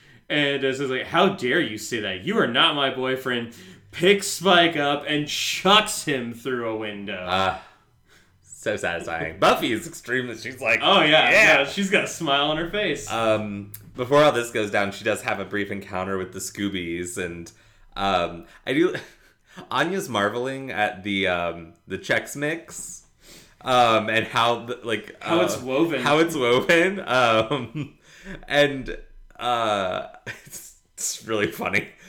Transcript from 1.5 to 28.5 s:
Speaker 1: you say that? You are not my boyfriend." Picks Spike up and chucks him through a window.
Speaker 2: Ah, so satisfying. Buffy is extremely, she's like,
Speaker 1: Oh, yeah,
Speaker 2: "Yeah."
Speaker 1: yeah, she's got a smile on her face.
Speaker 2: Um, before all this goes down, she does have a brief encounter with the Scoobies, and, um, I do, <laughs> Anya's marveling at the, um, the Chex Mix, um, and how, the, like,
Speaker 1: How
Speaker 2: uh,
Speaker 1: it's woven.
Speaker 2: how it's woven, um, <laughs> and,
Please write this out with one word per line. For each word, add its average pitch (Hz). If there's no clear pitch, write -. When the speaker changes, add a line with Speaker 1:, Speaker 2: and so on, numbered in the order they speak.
Speaker 1:
you 107
say 117
that? 95
You 196
are 139
not 151
my 139
boyfriend." 127
Picks 196
Spike 170
up 143
and 147
chucks -
him 123
through 120
a 110
window. 101
Speaker 2:
Ah, 92
so -
satisfying. 82
Buffy 170
is 107
extremely, 123
she's 131
like, 117
Speaker 1:
Oh, 180
yeah, 151
Speaker 2:
"Yeah." -
Speaker 1:
yeah, 139
she's 196
got 190
a -
smile 143
on 156
her 170
face. 185
Speaker 2:
Um, 107
before 131
all 147
this 120
goes 107
down, 101
she 95
does 104
have 107
a 98
brief 98
encounter 95
with 92
the 95
Scoobies, 87
and, 85
um, 87
I -
do, 165
<laughs> -
Anya's 165
marveling 123
at 95
the, 98
um, 85
the 95
Chex 113
Mix, -
um, 113
and 113
how, 117
the, 123
like, 107
Speaker 1:
How 170
Speaker 2:
uh, 175
Speaker 1:
it's 139
woven. 135
Speaker 2:
how 143
it's 165
woven, 165
um, 123
<laughs> 190
and, 139